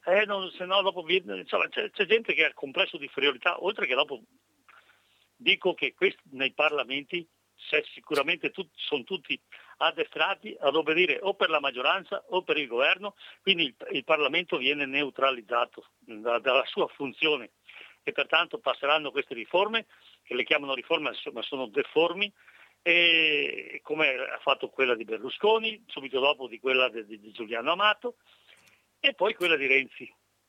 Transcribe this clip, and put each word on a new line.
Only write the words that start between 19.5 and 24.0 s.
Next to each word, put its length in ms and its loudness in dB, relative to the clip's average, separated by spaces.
che 120 -8
le 100 0
chiamano 300 0
riforme 380 -2
ma 100 -8
sono 240 -6
deformi, 640 -4
e 1000 2
come 260 0